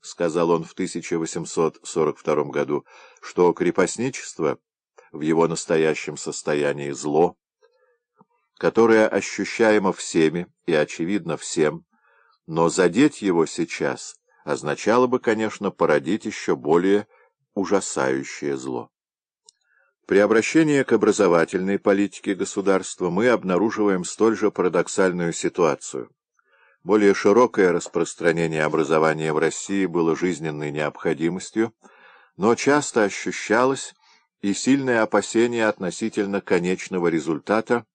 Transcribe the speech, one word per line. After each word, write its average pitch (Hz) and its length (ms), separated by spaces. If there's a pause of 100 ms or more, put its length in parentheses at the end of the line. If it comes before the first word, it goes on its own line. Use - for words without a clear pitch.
сказал 85 500
он 82 140
в - 100
тысяча 87 440
восемьсот 82 640
сорок 76 360
втором 73 320
году, — 71 340 (360)
«что 87 320
крепостничество 87 1040 (540)
в 76 80
его 80 260
настоящем 78 720
состоянии 71 720
зло» 76 460 (1200)
которое 110 480
ощущаемо 101 840
всеми 82 540 (200)
и 87 60
очевидно 82 640
всем, 80 480 (600)
но 82 220
задеть 92 540
его 85 240
сейчас - 720 (280)
означало 104 640
бы, 123 140
конечно, 107 500
породить 76 540
ещё - 320
более 87 500 (480)
ужасающее 71 1000
зло». 64 340 (1160)
При 95 120
обращении 131 640
к - 100
образовательной 95 840
политике 101 560
государства 92 760
мы 101 200
обнаруживаем 95 760
столь 107 320
же 101 140
парадоксальную 87 840
ситуацию. 76 800 (720)
Более 101 320
широкое 104 580
распространение 82 920
образования 78 680
в 76 60
России 92 480
было 82 280
жизненной 76 560
необходимостью, 82 1000 (640)
но 110 180
часто 139 500
ощущалось 117 920 (480)
и 101 100
сильное 127 500
опасение 113 640
относительно 101 760
конечного 90 640
результата 85 880